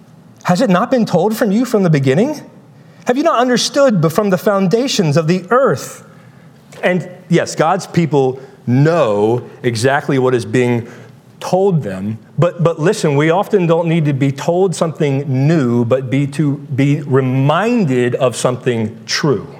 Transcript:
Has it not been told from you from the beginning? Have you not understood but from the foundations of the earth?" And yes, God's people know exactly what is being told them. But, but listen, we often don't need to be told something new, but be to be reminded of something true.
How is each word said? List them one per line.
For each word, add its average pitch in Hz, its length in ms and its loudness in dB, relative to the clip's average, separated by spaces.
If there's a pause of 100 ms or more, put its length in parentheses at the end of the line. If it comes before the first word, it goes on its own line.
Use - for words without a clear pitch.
(460)
Has 180 160 2
it 226 100 2
not 196 180 2
been 233 160 2
told 202 320 0
from 214 140 0
you 233 140 0
from 202 180 0
the 175 80 2
beginning? 156 580 0 (560)
Have 247 120 0
you 302 60 0
not 285 160 2
understood 247 640 2
but 156 120 2
from 208 160 0
the 185 80 0
foundations 196 800 0
of 160 100 0
the 180 220 0
earth?" 240 580 0 (760)
And 185 260 0 (200)
yes, 151 260 0
God's 165 320 0
people 135 540 0 (260)
know 123 840 2 (140)
exactly 131 560 0
what 127 160 2
is 113 120 0
being 120 420 0 (520)
told 185 440 0
them. 101 340 -8 (220)
But, 175 240 0
but 165 160 0
listen, 165 360 0
we 151 140 2
often 185 380 0
don't 170 200 2
need 165 180 0
to 147 80 0
be 135 180 0
told 175 420 0
something 139 720 -2
new, 123 380 2
but 131 240 0
be 139 180 0
to 143 300 -2
be 143 440 -2
reminded 135 1120 0
of 123 200 0
something 120 680 -4
true. 117 420 -2 (120)